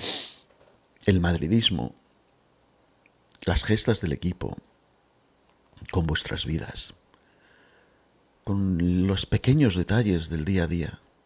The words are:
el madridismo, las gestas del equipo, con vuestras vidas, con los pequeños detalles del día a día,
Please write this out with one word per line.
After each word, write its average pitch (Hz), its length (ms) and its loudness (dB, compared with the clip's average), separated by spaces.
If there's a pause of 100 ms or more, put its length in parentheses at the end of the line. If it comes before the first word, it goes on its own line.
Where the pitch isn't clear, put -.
(1080)
el 92 140 4
madridismo, 85 720 0 (1500)
las - 180 2
gestas 107 380 2
del 80 120 -2
equipo, - 440 -4 (1400)
con 82 140 0
vuestras - 400 -4
vidas, - 480 -6 (1500)
con 92 640 2
los 98 200 0
pequeños 127 500 2
detalles 90 540 0
del 80 140 -2
día 92 200 0
a - 20 0
día, 82 340 -4 (260)